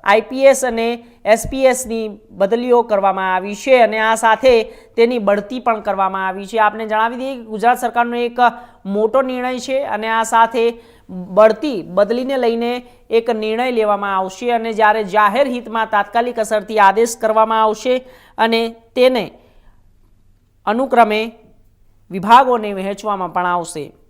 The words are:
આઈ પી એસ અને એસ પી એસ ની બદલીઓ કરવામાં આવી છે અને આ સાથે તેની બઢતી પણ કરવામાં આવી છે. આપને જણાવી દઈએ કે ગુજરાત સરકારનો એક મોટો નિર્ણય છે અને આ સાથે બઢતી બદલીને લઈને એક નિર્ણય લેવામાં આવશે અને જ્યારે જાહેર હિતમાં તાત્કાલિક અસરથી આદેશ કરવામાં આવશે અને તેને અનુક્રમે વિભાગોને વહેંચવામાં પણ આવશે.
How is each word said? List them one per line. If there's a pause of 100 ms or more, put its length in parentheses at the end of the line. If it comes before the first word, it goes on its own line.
આઈ
પી
એસ
અને (220)
એસ
પી
એસ
ની (120)
બદલીઓ
કરવામાં
આવી
છે
અને
આ
સાથે (340)
તેની
બઢતી
પણ
કરવામાં
આવી
છે.
આપને
જણાવી
દઈએ
કે
ગુજરાત
સરકારનો
એક (480)
મોટો
નિર્ણય
છે
અને
આ
સાથે (360)
બઢતી
બદલીને
લઈને (240)
એક
નિર્ણય
લેવામાં
આવશે
અને
જ્યારે
જાહેર
હિતમાં
તાત્કાલિક
અસરથી
આદેશ
કરવામાં
આવશે (300)
અને (200)
તેને (1300)
અનુક્રમે (800)
વિભાગોને
વહેંચવામાં
પણ
આવશે. (160)